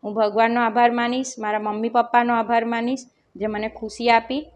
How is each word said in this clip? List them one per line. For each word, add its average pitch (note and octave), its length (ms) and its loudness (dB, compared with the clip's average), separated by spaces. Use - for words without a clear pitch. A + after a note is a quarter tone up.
હું G#3 100 -8
ભગવાનનો A3+ 480 2
આભાર A#3+ 300 4
માનીશ, A#3+ 480 -2
મારા G#3+ 200 -2
મમ્મી G#3+ 300 -4
પપ્પાનો A#3+ 440 2
આભાર A3+ 320 0
માનીશ A#3 400 -4
જે G3+ 120 -6
મને G#3+ 220 -4
ખુશી A3+ 400 -6
આપી. A#3+ 360 2